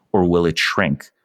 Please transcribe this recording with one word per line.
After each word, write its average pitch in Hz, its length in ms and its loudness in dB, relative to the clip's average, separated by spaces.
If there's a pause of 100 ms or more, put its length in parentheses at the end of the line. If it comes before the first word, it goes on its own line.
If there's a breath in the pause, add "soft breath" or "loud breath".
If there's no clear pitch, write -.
(140)
or 92 140 2
will 87 200 2
it 82 100 -2
shrink, - 540 -2 (140)